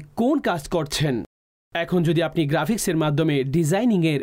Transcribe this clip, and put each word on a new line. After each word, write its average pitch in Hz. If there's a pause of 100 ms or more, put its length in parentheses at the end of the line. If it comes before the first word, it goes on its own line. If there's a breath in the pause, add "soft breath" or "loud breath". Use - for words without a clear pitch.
(160)
কোন 269
কাজ 175
করছেন। 143 (500)
এখন 170
যদি 165
আপনি 156
গ্রাফিক্সের 160
মাধ্যমে, 151
ডিজাইনিংয়ের 165